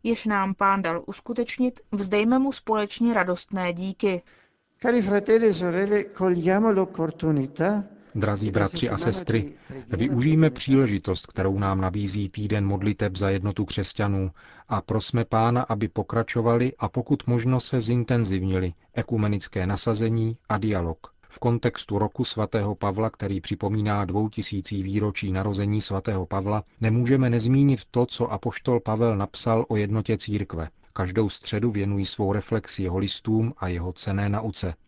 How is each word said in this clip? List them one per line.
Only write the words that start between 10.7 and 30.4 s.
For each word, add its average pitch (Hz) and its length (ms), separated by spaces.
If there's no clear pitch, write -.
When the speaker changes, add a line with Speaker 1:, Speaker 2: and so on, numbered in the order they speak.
Speaker 3:
kterou 98 320
nám 95 220
nabízí 98 480
týden 104 360
modliteb 98 500
za 98 140
jednotu 98 360
křesťanů, 98 680
a 101 140
prosme 107 440
Pána, 117 360
aby 107 260
pokračovali 117 920
a 104 100
pokud - 380
možno 120 320
se 127 220
zintenzivnili 95 920
ekumenické 104 720
nasazení 113 680
a 107 80
dialog. 95 560
V - 100
kontextu 117 600
roku 107 240
svatého 104 520
Pavla, 107 340
který 98 320
připomíná 104 640
dvoutisící 101 800
výročí 101 480
narození 101 500
svatého 95 440
Pavla, 101 380
nemůžeme 123 480
nezmínit 127 500
to, 123 140
co - 260
apoštol 117 480
Pavel 110 360
napsal 113 540
o 113 60
jednotě 104 420
církve. 90 520